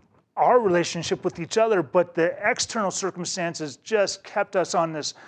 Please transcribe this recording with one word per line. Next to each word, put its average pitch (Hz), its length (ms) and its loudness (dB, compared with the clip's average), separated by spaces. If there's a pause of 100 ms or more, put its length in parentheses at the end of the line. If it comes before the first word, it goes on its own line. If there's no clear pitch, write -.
(360)
our 185 240 6
relationship 175 640 0
with 180 160 -4
each 160 180 -4
other, 220 260 4
but 175 320 0
the 170 260 2
external 214 480 -2
circumstances 170 880 -6
just - 460 0
kept - 320 -4
us 175 180 0
on 165 180 0
this 147 220 -6 (140)